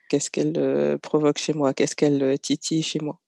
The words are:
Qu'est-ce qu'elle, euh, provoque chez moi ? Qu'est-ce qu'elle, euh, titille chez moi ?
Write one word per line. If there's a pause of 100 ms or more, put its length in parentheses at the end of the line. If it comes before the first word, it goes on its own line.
(100)
Qu'est-ce
qu'elle,
euh,
provoque
chez
moi ?
Qu'est-ce
qu'elle,
euh,
titille
chez
moi ?